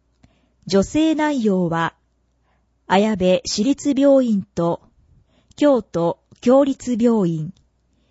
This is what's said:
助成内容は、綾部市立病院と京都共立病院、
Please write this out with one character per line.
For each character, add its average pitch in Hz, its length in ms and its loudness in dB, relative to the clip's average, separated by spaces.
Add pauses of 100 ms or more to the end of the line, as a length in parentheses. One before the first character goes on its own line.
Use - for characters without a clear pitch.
(680)
助 196 160 2
成 311 320 0
内 294 280 -4
容 185 260 0
は、 165 260 -4 (920)
綾 208 280 2
部 185 300 0
市 - 180 -4
立 277 320 -2
病 269 300 4
院 208 180 -2
と - 380 -6 (760)
京 277 260 2
都 170 380 -4 (220)
共 269 220 4
立 254 360 -4
病 226 300 2
院、 160 240 -8 (580)